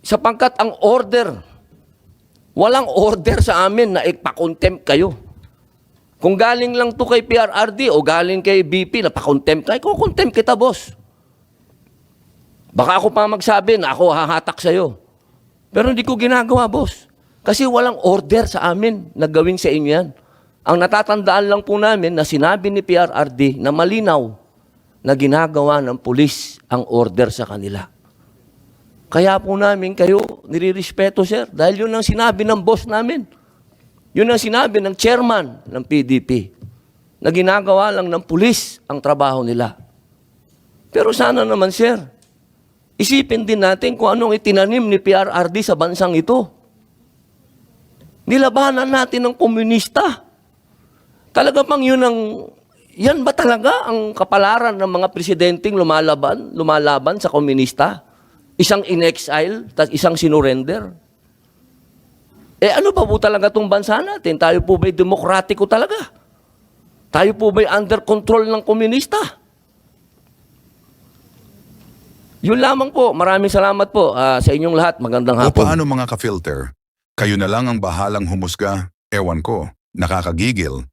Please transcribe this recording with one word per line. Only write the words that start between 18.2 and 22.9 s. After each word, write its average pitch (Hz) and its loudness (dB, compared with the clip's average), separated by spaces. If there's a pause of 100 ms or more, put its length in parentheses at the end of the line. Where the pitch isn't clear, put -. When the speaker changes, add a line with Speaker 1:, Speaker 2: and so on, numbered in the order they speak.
Speaker 1:
sa 175 -2
amin 190 -4
na 156 -2
gawin 165 2
sa 175 -2
inyo 147 0
yan. 175 0 (600)
Ang 170 4
natatandaan 202 2
lang 202 0
po 208 -2
namin 208 2
na 151 0
sinabi 175 0
ni 196 -2
P 180 2